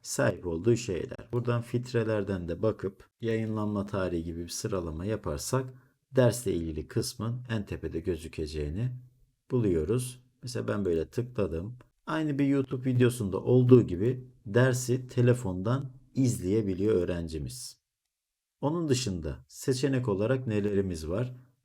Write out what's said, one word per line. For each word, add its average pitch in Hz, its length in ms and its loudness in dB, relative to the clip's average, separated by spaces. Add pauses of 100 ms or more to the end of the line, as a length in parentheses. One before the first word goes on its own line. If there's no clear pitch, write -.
sahip 98 460 -2
olduğu 90 280 2
şeyler. - 580 -6
Buradan 120 280 0
filtrelerden 107 880 -2
de 85 120 -4
bakıp 104 480 -2 (120)
yayınlanma 110 640 -2
tarihi 87 380 -2
gibi 85 200 -6
bir 85 60 -10
sıralama 87 560 -4
yaparsak 110 680 -4 (420)
dersle 123 380 4
ilgili 80 340 -4
kısmın 120 640 -4
en 107 160 -2
tepede 82 340 -6
gözükeceğini 80 920 -4 (600)
buluyoruz. 107 720 0 (200)
Mesela 113 240 -6
ben 104 180 -2
böyle 82 240 0
tıkladım. 113 680 -4 (280)
Aynı 156 340 -2
bir 143 60 4
YouTube 135 440 0
videosunda 117 480 2
olduğu 123 440 8
gibi 95 460 -2 (180)
dersi 123 600 2
telefondan 120 840 0 (220)
izleyebiliyor 101 840 2
öğrencimiz. 85 840 -4 (800)
Onun 160 280 -2
dışında 85 580 -2
seçenek 131 600 -2
olarak 110 380 0
nelerimiz 98 600 -2
var? 120 260 -4 (280)